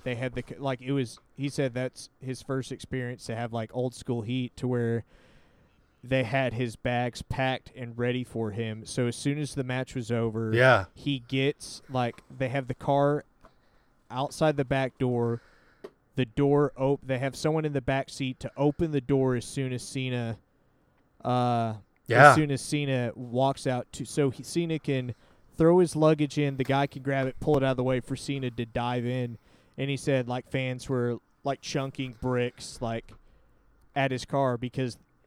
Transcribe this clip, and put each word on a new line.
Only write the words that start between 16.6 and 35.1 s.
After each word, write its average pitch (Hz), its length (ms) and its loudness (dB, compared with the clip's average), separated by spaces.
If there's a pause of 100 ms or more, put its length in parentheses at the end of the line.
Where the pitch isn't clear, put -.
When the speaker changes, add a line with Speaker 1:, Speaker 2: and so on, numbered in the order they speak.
Speaker 1:
op-, 135 300 0
they 131 140 -2
have 131 160 -4
someone 156 280 0
in 151 100 -2
the 135 80 0
back 135 280 -2
seat 131 300 -6
to - 180 -10
open 151 340 2
the 143 100 0
door 131 340 2
as 120 100 -4
soon 131 260 -6
as 123 120 -6
Cena, 123 540 -4 (880)
uh, 120 520 0 (320)
Speaker 2:
Yeah. 135 220 12
Speaker 1:
as 131 60 12
soon 151 140 2
as 135 120 -2
Cena 135 540 -2
walks 127 520 0
out 123 260 -4
to, 127 120 -8
so 139 240 0
he, 123 140 -8
Cena 165 360 -2
can 127 360 -4 (420)
throw 165 220 8
his 170 160 2
luggage 151 420 4
in, 143 200 0
the 131 60 -2
guy 135 240 2
can 135 160 -10
grab 135 240 0
it, - 120 -8
pull 151 160 2
it 131 80 4
out 135 80 2
of 123 60 0
the 127 60 -2
way 127 160 2
for 135 160 -6
Cena 135 340 -4
to 117 160 -4
dive 120 400 -2
in. 123 320 -4 (400)
And 139 120 -4
he 139 80 -2
said, 127 300 0
like, 123 220 -6
fans 127 400 -4
were, 120 300 0 (240)
like, 139 180 -2
chunking 135 580 -6
bricks, 123 640 -4
like, 113 300 -6 (840)
at 135 140 0
his 127 160 -4
car 135 320 0
because 127 400 -4 (300)